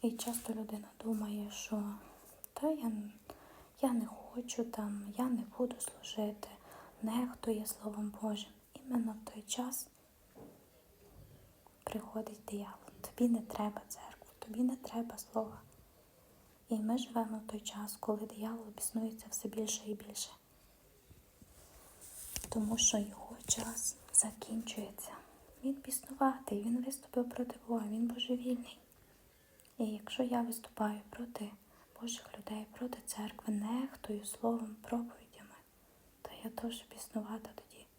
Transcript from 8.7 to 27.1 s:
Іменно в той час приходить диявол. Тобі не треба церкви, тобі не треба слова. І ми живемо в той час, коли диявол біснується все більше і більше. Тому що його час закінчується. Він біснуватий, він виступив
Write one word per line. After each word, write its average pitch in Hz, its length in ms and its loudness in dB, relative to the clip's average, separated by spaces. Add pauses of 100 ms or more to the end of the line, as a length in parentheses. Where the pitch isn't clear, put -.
Іменно 233 480 2
в - 80 -8
той 214 120 -10
час 247 460 -2 (2000)
приходить 220 640 -4
диявол. - 440 -6 (100)
Тобі - 280 6
не 233 100 8
треба 208 480 0
церкви, - 520 -12
тобі 220 200 -6
не 254 160 6
треба 233 420 -2
слова. - 440 -2 (1080)
І 233 60 6
ми 220 220 4
живемо 226 400 2
в 214 140 -8
той 214 80 -2
час, 208 400 -6
коли 214 260 2
диявол 220 400 -4 (100)
біснується 220 540 0
все - 180 -2
більше 214 380 0
і 214 80 0
більше. - 360 -4 (2250)
Тому 220 280 2
що - 200 8
його 208 380 -2 (100)
час - 520 0 (160)
закінчується. - 1000 4 (520)
Він 269 100 4
біснуватий, 262 880 4
він 240 220 4
виступив 254 460 0